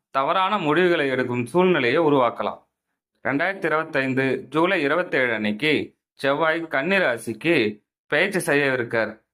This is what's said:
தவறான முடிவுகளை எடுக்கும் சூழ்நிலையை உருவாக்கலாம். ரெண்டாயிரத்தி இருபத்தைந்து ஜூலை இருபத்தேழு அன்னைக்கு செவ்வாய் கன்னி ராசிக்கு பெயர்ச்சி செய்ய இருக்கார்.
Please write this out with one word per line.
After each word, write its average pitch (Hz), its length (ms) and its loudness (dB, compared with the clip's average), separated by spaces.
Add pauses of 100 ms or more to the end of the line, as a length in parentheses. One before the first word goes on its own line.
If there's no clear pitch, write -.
தவறான 185 480 0
முடிவுகளை 165 500 2
எடுக்கும் 123 380 -2
சூழ்நிலையை 160 540 2
உருவாக்கலாம். 120 680 0 (600)
ரெண்டாயிரத்தி 170 380 -2
இருபத்தைந்து 135 840 0
ஜூலை 170 320 2
இருபத்தேழு 143 520 0
அன்னைக்கு 107 640 -2 (180)
செவ்வாய் 160 540 -2
கன்னி 160 300 -2
ராசிக்கு 117 840 -2 (240)
பெயர்ச்சி 185 320 0
செய்ய 143 340 2
இருக்கார். 117 480 -4 (120)